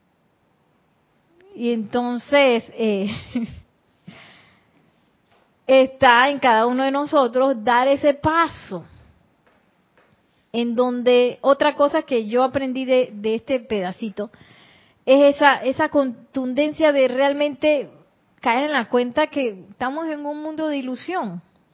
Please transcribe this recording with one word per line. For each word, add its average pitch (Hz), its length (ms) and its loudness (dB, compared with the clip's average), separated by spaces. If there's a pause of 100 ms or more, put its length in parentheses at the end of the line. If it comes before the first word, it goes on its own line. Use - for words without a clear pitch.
(1500)
Y 240 200 -4
entonces, 240 960 0
eh, 208 440 -2 (200)
<laughs> 233 140 -6 (2250)
está 262 600 4
en 285 100 -4
cada 233 280 4
uno 254 180 0
de 269 60 0
nosotros 269 760 0
dar 247 240 2
ese 277 240 2
paso, 302 720 -2 (1700)
en 240 180 -2
donde 247 680 2
otra 277 340 2
cosa 285 280 0
que 226 240 -4
yo 240 140 0
aprendí 262 440 -4
de, 254 260 2
de 214 240 -4
este 254 240 -4
pedacito, 208 720 -8 (760)
es 285 300 6
esa, 285 200 4
esa 285 340 -2
contundencia 277 1040 -2
de 262 160 4
realmente 277 800 0 (500)
caer 247 240 0
en 302 80 -4
la 247 160 -2
cuenta 247 400 0
que 220 420 -6
estamos 277 380 -8
en 294 180 -8
un 302 160 -8
mundo 311 280 -6
de 285 80 -4
ilusión, 254 640 -8 (320)